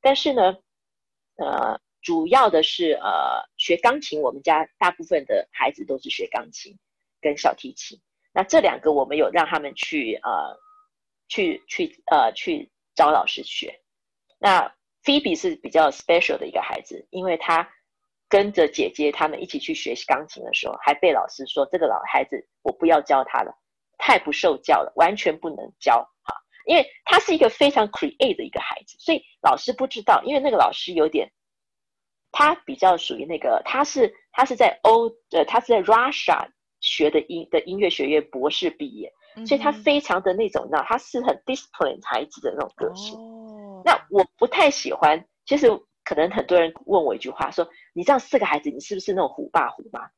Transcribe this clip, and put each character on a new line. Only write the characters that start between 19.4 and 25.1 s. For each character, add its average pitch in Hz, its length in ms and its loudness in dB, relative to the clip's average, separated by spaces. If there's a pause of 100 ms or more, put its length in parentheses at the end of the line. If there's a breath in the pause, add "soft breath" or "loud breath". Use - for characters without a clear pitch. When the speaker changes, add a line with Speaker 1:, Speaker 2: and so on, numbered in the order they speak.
Speaker 1:
一 - 20 -8
起 - 140 -10
去 160 160 -6
学 - 180 -8 (140)
钢 135 220 0
琴 - 160 -18
的 117 100 -6
时 - 140 -4
候， - 120 -8
还 147 140 2
被 175 180 2
老 - 140 0
师 - 200 -12
说 139 260 -2
：“这 - 60 -2
个 165 100 0
老 98 180 0
孩 135 180 -2
子 - 220 -10 (160)
我 - 100 -4
不 - 140 -2
要 165 140 6
教 135 240 0
他 - 180 -4
了， - 100 -8 (460)
太 226 200 4
不 151 120 -6
受 151 280 0
教 147 180 2
了， 78 180 -2
完 175 220 2